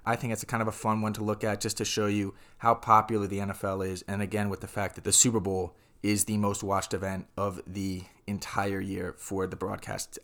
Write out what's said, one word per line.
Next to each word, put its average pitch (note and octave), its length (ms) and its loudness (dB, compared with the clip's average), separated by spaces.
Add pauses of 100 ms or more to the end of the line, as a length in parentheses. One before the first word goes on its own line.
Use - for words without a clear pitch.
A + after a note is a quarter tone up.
I A#2 100 2
think A#2+ 180 -2
it's G#2+ 80 -2
a - 60 -12
kind A2+ 140 0
of A2 60 0
a A2 40 0
fun A2 300 0
one G#2+ 120 0
to G#2+ 100 -4
look G#2+ 200 0
at G#2 180 0
just A2 160 -2
to G#2+ 80 0
show G#2+ 220 2
you G2+ 260 0 (240)
how A#2 160 4
popular G#2+ 540 6
the G2 120 -4
N G2 120 -2
F - 120 -8
L F#2+ 200 0
is. F#2 240 -4
And G2+ 160 -2
again, G2+ 260 0
with F#2+ 120 -4
the G2 60 -8
fact G2 280 -4
that - 80 -12
the G2+ 100 0
Super A2+ 260 6
Bowl F#2 360 -2 (260)
is G2+ 240 2
the G#2+ 120 0
most G2+ 260 0
watched G2 320 0
event F#2+ 320 -4 (100)
of F#2+ 300 -2
the F#2+ 340 -4 (240)
entire G2+ 540 -2
year F#2+ 380 -4
for F#2+ 280 -4
the F#2 100 -4
broadcast - 680 -6